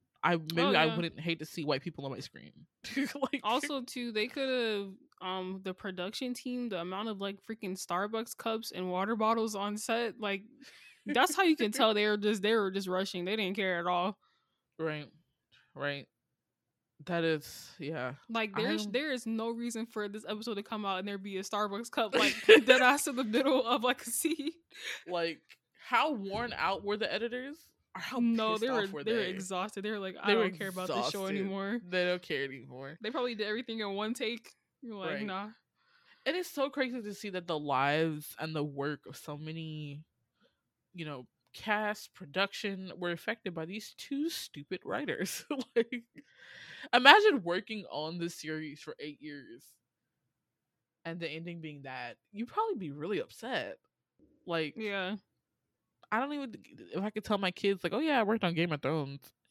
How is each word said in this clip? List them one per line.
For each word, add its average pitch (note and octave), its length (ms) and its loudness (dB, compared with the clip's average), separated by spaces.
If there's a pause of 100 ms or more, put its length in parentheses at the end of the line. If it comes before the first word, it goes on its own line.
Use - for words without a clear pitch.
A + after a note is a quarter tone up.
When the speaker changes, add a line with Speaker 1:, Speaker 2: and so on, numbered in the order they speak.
(240)
Speaker 1:
I, F3 140 4
maybe E3 240 0
Speaker 2:
Oh, F3+ 120 6
Speaker 1:
I D#3+ 140 8
Speaker 2:
yeah. D#3+ 80 0
Speaker 1:
wouldn't E3+ 240 -2
hate E3 200 -2
to D#3 60 -10
see - 180 -6
white C#3 200 0
people D3 220 -8
on C3+ 60 -6
my - 100 -10
screen. - 300 -16 (340)
<laughs> - 120 -8 (180)
Like C#4 280 -2
Speaker 2:
Also, C4+ 400 0
too, A#3+ 280 -6
they G#3+ 160 0
could've, A3+ 640 0 (280)
um, F#3 420 -4
the F#3 100 -4
production G3 600 -6
team, B3 360 -6
the F3+ 100 -4
amount F#3 300 -4
of, G3 120 -6
like, G3 240 -4
freaking G3 320 -6
Starbucks G#3 580 -2
cups A3+ 360 -4
and F3+ 200 -4
water G3 240 0
bottles A3 400 2
on G#3 220 -2
set, A3+ 420 -2
like, G3 240 -2 (640)
that's D4 300 4
how G4 80 4
you D#4+ 120 6
can G#3+ 160 2
Speaker 1:
<laughs> - 0 -
Speaker 2:
tell A3+ 220 6
they G#3 140 4
were G#3 100 4
just, G#3 240 2
they G#3+ 140 4
were G3 160 2
just F#3+ 160 -2
rushing. F#3 380 -2
They G3+ 100 0
didn't G3 200 0
care F#3 240 0
at E3+ 60 -2
all. F3+ 320 0 (640)
Speaker 1:
Right. D3+ 260 -4 (680)
Right. C#3 340 -4 (1000)
That E3+ 180 -2
is, D#3+ 540 -2
yeah. C#3 360 -4 (140)
Speaker 2:
Like, A3 280 -4
there's, G#3 320 0
Speaker 1:
I'm G3+ 40 -8
Speaker 2:
there C#4+ 200 0
is B3 160 -4
no A3+ 240 -2
reason A#3 340 -4
for G#3 240 -6
this G#3+ 180 -10
episode G#3+ 280 -4
to G3+ 80 -4
come G#3+ 200 -6
out G3 140 0
and G3 100 -4
there G3+ 120 -4
be G3 180 -6
a F#3+ 60 -4
Starbucks G#3 480 -2
cup, A3 240 2
Speaker 1:
<laughs> - 20 6
Speaker 2:
like, - 160 4 (320)
dead B3+ 160 10
ass C4+ 240 8
in C#4 100 -2
the B3+ 80 2
middle B3 420 4
of, A#3 180 2
like, B3+ 180 2
a - 80 -10
scene. D4+ 400 -2 (580)
Speaker 1:
Like, E3+ 340 -2 (460)
how C4 260 4
worn G#3+ 440 -4
out F#3+ 260 0
were G3+ 140 0
the G#3 160 0
editors? B3 440 -4 (380)
Or F#3 60 -10
how B3+ 180 -4
Speaker 2:
No, A3+ 340 4
Speaker 1:
pissed A3 80 0
Speaker 2:
they A#3+ 80 2
Speaker 1:
off G#3+ 180 2
Speaker 2:
were, - 60 -
Speaker 1:
were C#3+ 100 -8
Speaker 2:
they G#3+ 100 0
were A3+ 60 2
Speaker 1:
they? F#3 100 0
Speaker 2:
exhausted. F#3+ 540 -4
They G#3+ 80 -4
were G#3+ 80 -4
like, F#3+ 220 -6
"I G3 60 -2
Speaker 1:
They A3+ 80 6
were G#3+ 140 4
Speaker 2:
don't F3+ 80 -8
care G3 120 -6
about F#3 180 -4
this B2+ 220 0
show G3 160 -4
Speaker 1:
exhausted. G3 100 -2
Speaker 2:
anymore." G3 520 -2
Speaker 1:
They F3+ 180 2
don't F3+ 160 0
care C#3 220 -4
anymore. C3+ 580 -10
Speaker 2:
They G#3+ 100 -6
probably B3 240 -2
did G3+ 120 -4
everything A3+ 320 -4
in G3+ 140 -2
one G#3+ 200 -2
take. A3+ 380 -6 (300)
You're A3+ 160 -12
like, F#3+ 140 -4
Speaker 1:
Right. G#3 100 -4
Speaker 2:
"Nah." G3+ 300 -4 (760)
Speaker 1:
And D#4 100 0
it's F4+ 160 -4
so C#4+ 180 0
crazy B3+ 320 -2
to G#3 120 -6
see G3+ 180 -10
that F3 160 -6
the D#3 120 -2
lives D3 800 2
and D#3+ 160 -6
the D3+ 80 0
work C#3+ 440 -4
of - 100 -14
so D3 200 -12
many, D#3 640 -10 (880)
you E3+ 120 -8
know, C3+ 220 -8 (260)
cast, G#3+ 600 -2
production F#3+ 840 -4
were F3 140 -2
affected F3+ 440 -4
by D#3+ 100 -6
these G3+ 320 -10
two C#4+ 320 -4
stupid - 560 -8
writers. G3 640 -4
<laughs> C4 260 -4
Like, A#3 300 0 (880)
imagine C#4+ 500 10
working G3+ 480 -2
on D#3+ 280 -4
this E3+ 160 -4
series D#3 460 -8
for D3 180 -12
eight D3 220 -12
years C3+ 440 -16 (1400)
and E3+ 140 -8
the E3 100 -4
ending E3+ 320 -8
being D3 220 -10
that. B2 340 -8 (140)
You'd G#3+ 180 -6
probably G#4+ 260 -2
be F3+ 160 -6
really D#3+ 280 -4
upset. C#3+ 580 -6 (680)
Like, D#3+ 300 -2
Speaker 2:
Yeah. G3+ 420 -4 (920)
Speaker 1:
I A3 80 2
don't C#4+ 140 -2
even, C4+ 220 -6 (380)
if F#3 100 -2
I G#3+ 60 -2
could G#3 160 -6
tell G#3 120 2
my F#3 140 0
kids, G3 320 0
like, F3+ 100 0
"Oh A3 60 2
yeah, D4+ 200 4
I A3 40 6
worked G#3+ 200 0
on F3 100 2
Game E3+ 180 2
of C#3+ 100 -2
Thrones." C#3 400 -2 (300)